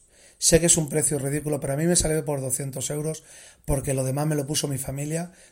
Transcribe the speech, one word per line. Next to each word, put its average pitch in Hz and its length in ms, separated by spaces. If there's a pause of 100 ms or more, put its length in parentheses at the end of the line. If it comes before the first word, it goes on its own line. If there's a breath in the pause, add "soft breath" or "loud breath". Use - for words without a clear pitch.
(380 soft breath)
sé - 220
que 170 80
es 170 100
un 151 120
precio 151 280
ridículo, 143 420
pero 135 140
a 139 40
mí 160 80
me 175 100
salió 156 280
por 143 180
doscientos 135 480
euros, 151 340 (420 loud breath)
porque 139 280
lo 131 100
demás 139 240
me 156 80
lo 143 100
puso 147 220
mi 135 100
familia, 147 540 (200 loud breath)